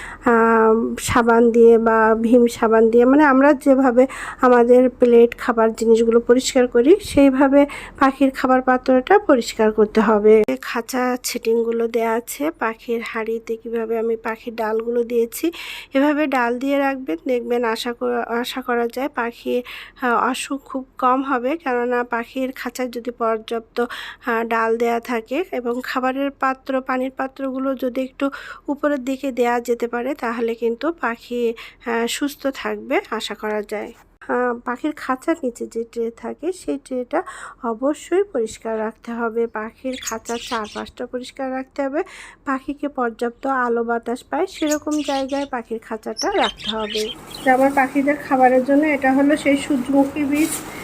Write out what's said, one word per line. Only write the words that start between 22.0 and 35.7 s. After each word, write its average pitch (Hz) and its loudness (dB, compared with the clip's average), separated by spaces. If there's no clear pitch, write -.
পাখির 247 -6
খাঁচায় 254 -8
যদি 240 -8
পর্যাপ্ত, 226 -4
আহ, - -6
ডাল 226 0
দেয়া 233 0
থাকে 247 -6
এবং 247 -4
খাবারের 262 -4
পাত্র, 262 -4
পানির 262 -4
পাত্রগুলো 262 -6
যদি 254 -4
একটু 269 -6
উপরের 285 -2
দিকে 269 -6
দেয়া 240 0
যেতে 233 -2
পারে, 240 -6
তাহলে 226 -4
কিন্তু 233 -2
পাখি, 233 -4
আহ, 233 -2
সুস্থ 277 -6
থাকবে 220 -6
আশা 220 -8
করা 214 -6
যায়। 214 -10
আহ, 247 -2
পাখির 254 -6
খাঁচার 262 -4
নিচে 233 -6